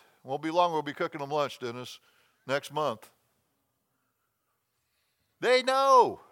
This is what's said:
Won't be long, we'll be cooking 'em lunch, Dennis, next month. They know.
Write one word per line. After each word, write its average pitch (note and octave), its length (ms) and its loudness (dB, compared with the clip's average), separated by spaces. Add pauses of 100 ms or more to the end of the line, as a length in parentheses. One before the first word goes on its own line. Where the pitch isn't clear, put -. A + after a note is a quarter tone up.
(220)
Won't C3+ 180 -8
be D#3+ 100 -6
long, F3 220 2
we'll D#3 80 -2
be D#3+ 140 -8
cooking E3 260 -6
'em C#3 100 -10
lunch, D3 280 -4
Dennis, B2 400 -10 (480)
next C#3 260 -4
month. C#3+ 380 -4 (2250)
They B3 220 2
know. C4 680 4